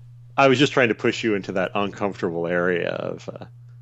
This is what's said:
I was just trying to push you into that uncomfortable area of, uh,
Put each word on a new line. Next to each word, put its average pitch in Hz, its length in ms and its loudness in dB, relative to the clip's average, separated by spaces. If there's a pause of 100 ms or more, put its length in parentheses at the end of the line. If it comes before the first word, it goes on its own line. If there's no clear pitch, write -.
(380)
I 139 100 6
was 131 120 6
just 135 140 2
trying 127 160 4
to 104 60 0
push - 280 -2
you 110 120 0
into 98 180 -6
that 92 220 0
uncomfortable 95 720 -2
area 87 420 0
of, 50 400 -6
uh, - 160 -14 (360)